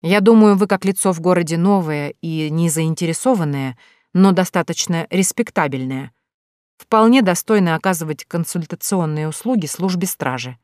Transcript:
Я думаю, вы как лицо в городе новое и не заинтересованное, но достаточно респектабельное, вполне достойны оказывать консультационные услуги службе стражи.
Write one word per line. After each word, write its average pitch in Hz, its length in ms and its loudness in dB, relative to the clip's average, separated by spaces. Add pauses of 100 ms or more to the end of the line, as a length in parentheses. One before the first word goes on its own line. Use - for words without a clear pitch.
Я 185 200 2
думаю, 214 360 8
вы 196 100 2
как 190 200 0
лицо 196 260 0
в 170 80 -4
городе 170 380 2
новое 165 640 0
и 160 260 -4
не 165 220 0
заинтересованное, 160 1040 -2 (380)
но 190 180 6
достаточно 175 800 -2
респектабельное, 135 1040 -4 (600)
вполне 226 460 4
достойны 185 480 0
оказывать 160 540 -4
консультационные 165 1040 -6
услуги 208 380 -4
службе 180 400 -4
стражи. 127 580 -6